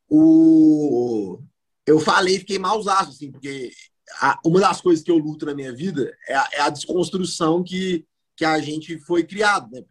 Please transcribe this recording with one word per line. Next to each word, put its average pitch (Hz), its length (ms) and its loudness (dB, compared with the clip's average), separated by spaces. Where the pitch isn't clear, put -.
o, 151 1300 4
eu 151 140 4
falei, 190 400 0
fiquei 190 200 -8
mausaço, 190 520 -2
assim, 135 200 -18
porque 135 400 -14
a... 135 260 -2
uma 165 140 2
das 196 220 0
coisas 160 220 2
que 175 80 -2
eu 165 60 2
luto 151 280 -6
na 147 100 -8
minha 131 180 -12
vida 143 400 -6
é - 80 -6
a... - 180 -2
é 147 80 -4
a 147 80 0
desconstrução 170 920 -4
que, 185 420 -6
que - 80 -8
a 156 160 0
gente 151 400 -10
foi 170 240 -2
criado, 190 480 -2
né? 123 200 -18